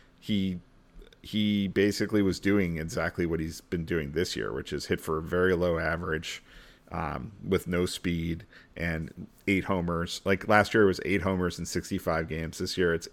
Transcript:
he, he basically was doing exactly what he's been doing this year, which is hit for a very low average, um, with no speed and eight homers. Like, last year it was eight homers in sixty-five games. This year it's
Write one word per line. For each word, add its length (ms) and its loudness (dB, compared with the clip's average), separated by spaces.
he, 380 -2
he 460 2
basically 540 2
was 180 2
doing 380 2
exactly 480 -2
what 160 0
he's 180 -6
been 240 -6
doing 300 -2
this 240 0
year, 160 -4
which 180 -8
is 140 -6
hit 160 -2
for 160 -2
a 40 -4
very 360 2
low 200 2
average, 640 -4
um, 400 -6
with 240 0
no 180 2
speed 600 -2
and 520 -6
eight 180 4
homers. 600 -2
Like, 220 2
last 260 6
year 100 8
it 40 8
was 180 2
eight 160 2
homers 380 0
in 60 -6
sixty-five 640 -2
games. 300 -6
This 200 -6
year 160 4
it's 200 -4